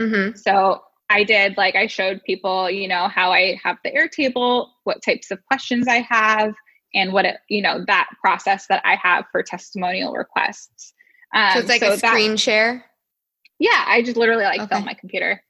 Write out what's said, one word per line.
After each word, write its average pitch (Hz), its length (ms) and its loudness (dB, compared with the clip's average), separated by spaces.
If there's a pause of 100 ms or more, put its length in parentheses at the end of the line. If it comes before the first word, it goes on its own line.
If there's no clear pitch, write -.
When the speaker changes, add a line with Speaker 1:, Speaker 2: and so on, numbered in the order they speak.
Speaker 1:
Mm-hmm. 214 360 -2
Speaker 2:
So 196 460 2 (260)
I 208 160 4
did, 202 320 2
like, 190 180 0
I 202 120 2
showed 196 380 -4
people, 185 460 -2
you 196 180 -6
know, 180 200 -2
how 185 240 0
I 185 320 2
have 180 200 -2
the 190 60 -4
Airtable, 254 800 0 (160)
what - 180 -4
types - 280 -4
of 190 160 -10
questions 247 420 -4
I 240 200 0
have, 220 460 0 (400)
and 190 180 -2
what 190 120 2
it, - 140 -2 (100)
you 208 140 -2
know, 175 260 -2
that 190 200 2 (120)
process 190 480 0
that 190 160 2
I 180 120 4
have 180 360 0
for 185 100 -2
testimonial 185 720 -6
requests. - 760 -6 (420)
Um, 208 200 4
Speaker 1:
So - 60 2
it's 190 80 -4
like 233 120 4
Speaker 2:
so 220 120 2
Speaker 1:
a 208 40 2
Speaker 2:
that 220 120 0
Speaker 1:
screen 220 280 2
share? 226 480 0 (760)
Speaker 2:
Yeah, 339 280 4
I 240 160 4
just 240 140 -4
literally, 226 280 2
like, 196 160 0
Speaker 1:
Okay. 208 160 -8
Speaker 2:
film 202 80 -4
my - 100 -10
computer. 185 560 -6